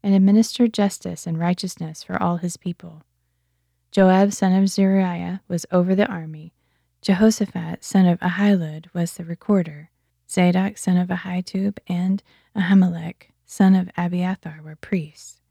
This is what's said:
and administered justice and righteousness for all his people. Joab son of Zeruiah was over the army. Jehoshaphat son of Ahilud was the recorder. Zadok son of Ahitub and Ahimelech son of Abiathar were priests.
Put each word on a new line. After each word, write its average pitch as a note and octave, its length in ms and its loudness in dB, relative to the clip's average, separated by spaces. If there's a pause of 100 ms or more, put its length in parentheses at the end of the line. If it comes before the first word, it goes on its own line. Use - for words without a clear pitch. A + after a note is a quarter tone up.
and G3+ 100 0
administered G#3 600 4
justice F#3 560 -4
and D#3+ 100 -4
righteousness E3+ 640 -4
for F#3 180 -6
all F3 180 -2
his F3 180 -8
people. E3+ 480 -12 (880)
Joab F#3+ 400 4
son F#3+ 200 0
of F#3+ 160 4
Zeruiah F#3 800 0
was F3 240 -6
over F3+ 240 2
the G3+ 140 2
army. D#3+ 440 -12 (500)
Jehoshaphat F#3+ 840 0
son F#3+ 220 4
of F3 120 2
Ahilud F3 760 0
was E3+ 200 -4
the F3 120 -14
recorder. E3 680 -4 (380)
Zadok F#3 480 0
son F#3 200 0
of F3+ 100 0
Ahitub F#3 800 -6
and F#3 340 -2 (360)
Ahimelech F3+ 760 0 (140)
son F#3+ 320 4
of F3+ 200 -2
Abiathar F3 640 -4
were D#3 140 -18
priests. - 680 -8 (100)